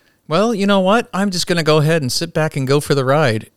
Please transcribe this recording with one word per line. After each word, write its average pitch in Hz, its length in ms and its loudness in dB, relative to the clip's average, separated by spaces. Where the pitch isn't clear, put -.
well, 202 280 0
you 196 120 -2
know 202 140 2
what? 202 320 2
I'm 196 180 -2
just 175 160 -4
gonna 170 180 0
go 151 140 4
ahead 156 240 2
and 123 80 -4
sit - 220 -6
back 156 240 -4
and 135 100 -2
go 143 140 2
for 147 140 -2
the 135 100 0
ride, 127 520 0